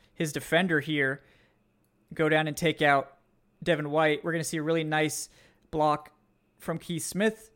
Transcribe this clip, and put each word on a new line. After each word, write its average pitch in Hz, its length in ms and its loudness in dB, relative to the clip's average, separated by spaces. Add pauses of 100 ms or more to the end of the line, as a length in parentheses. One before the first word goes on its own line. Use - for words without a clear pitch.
(140)
his 156 180 -4
defender 160 480 0
here, 139 420 -2 (920)
go 156 140 2
down 156 200 2
and 147 80 -6
take 160 240 0
out 143 320 4 (500)
Devin 151 280 0
White. 151 340 2
We're 165 80 -4
gonna 160 120 -2
see - 120 -6
a 156 60 -2
really 160 220 0
nice 156 440 -2 (420)
block 151 420 0 (460)
from 131 200 -6
Keith 160 260 -6
Smith 220 520 -2